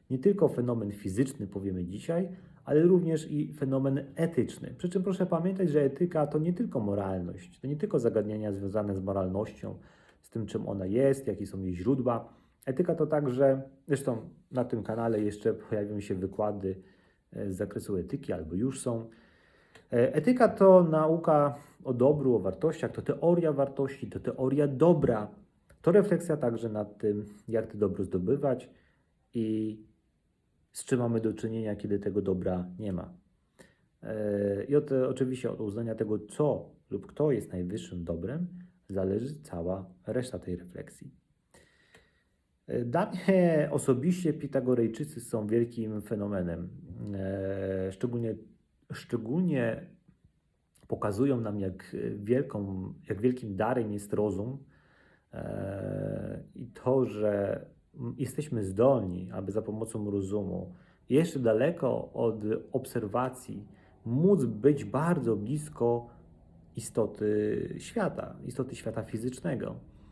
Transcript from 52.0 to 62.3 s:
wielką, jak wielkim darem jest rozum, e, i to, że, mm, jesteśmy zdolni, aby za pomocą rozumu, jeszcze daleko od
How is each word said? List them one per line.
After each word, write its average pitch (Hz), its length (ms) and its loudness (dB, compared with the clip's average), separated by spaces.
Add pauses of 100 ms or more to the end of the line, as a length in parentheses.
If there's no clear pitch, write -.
wielką, 101 760 -2 (160)
jak 98 120 -4
wielkim 117 360 0
darem 110 360 0
jest 101 200 -8
rozum, 104 460 -2 (760)
e, 50 1120 -6 (120)
i - 120 -12
to, 127 380 2
że, 104 600 0 (280)
mm, 123 240 -8
jesteśmy 127 460 -4
zdolni, 95 680 2
aby 98 200 -6
za 107 100 -2
pomocą 107 480 -6
rozumu, 95 640 -4 (340)
jeszcze 143 300 2
daleko 117 760 0
od 110 240 0 (360)